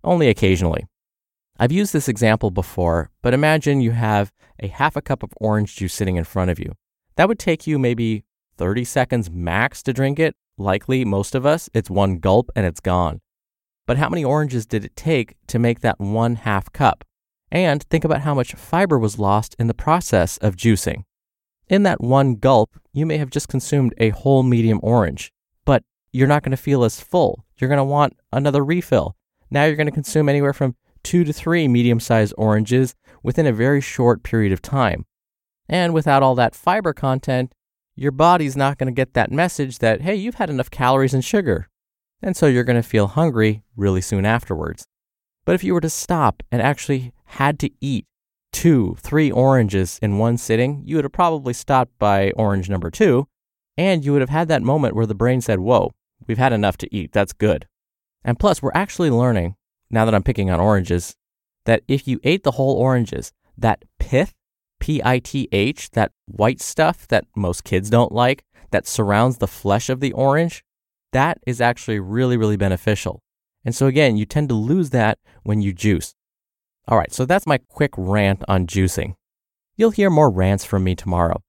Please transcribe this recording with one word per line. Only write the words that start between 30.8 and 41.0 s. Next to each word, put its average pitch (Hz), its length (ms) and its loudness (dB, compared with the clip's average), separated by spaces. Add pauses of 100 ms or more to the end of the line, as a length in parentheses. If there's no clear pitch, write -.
two 175 220 2
to 151 80 -2
three 160 360 0
medium-sized 117 680 2
oranges 107 580 0 (280)
within 147 240 0
a 127 60 2
very 131 280 0
short 120 420 0
period 107 300 0
of 90 80 -2
time. 110 460 -2 (600)
And 170 260 0
without 143 280 2
all 131 120 4
that 120 200 0
fiber 180 380 -2
content, 131 600 -4 (420)
your 135 160 -2
body's 160 460 2
not 139 180 0
gonna 127 160 -2
get 131 220 -2
that - 180 0
message 143 460 -2
that, 110 240 2
hey, 185 120 -2
you've 214 200 -6
had 180 160 -4
enough 127 200 -4
calories 131 440 2